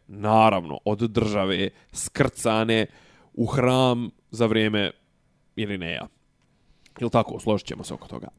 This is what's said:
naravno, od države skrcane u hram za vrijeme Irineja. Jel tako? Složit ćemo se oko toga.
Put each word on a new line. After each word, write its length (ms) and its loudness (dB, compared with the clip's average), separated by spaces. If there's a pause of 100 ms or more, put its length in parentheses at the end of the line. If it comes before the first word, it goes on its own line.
naravno, 800 4
od 160 -2
države 680 0 (260)
skrcane 920 0 (480)
u 120 -2
hram 640 2 (200)
za 160 0
vrijeme 440 2 (680)
Irineja. 500 -6 (920)
Jel 140 -4
tako? 300 0
Složit 260 0
ćemo 180 -12
se 100 -10
oko 140 -18
toga. 200 -14 (100)